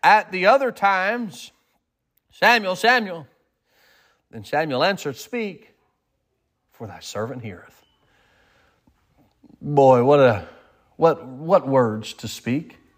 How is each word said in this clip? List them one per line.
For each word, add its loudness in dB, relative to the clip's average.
at 4
the 0
other 2
times, -4
"Samuel, 0
Samuel." -2
Then -16
Samuel -4
answered, -4
"Speak, -12
for -16
thy -18
servant -10
heareth." -18
Boy, 4
what 4
a, 2
what, 0
what 0
words 0
to -14
speak. -8